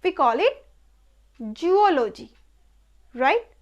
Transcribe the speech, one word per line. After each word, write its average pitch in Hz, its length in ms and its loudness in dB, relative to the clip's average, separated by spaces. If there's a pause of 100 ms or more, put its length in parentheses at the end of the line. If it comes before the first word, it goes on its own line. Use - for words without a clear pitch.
we 370 80 0
call 247 280 0
it 480 260 -2 (920)
zoology, 349 720 0 (800)
right? 277 320 0 (160)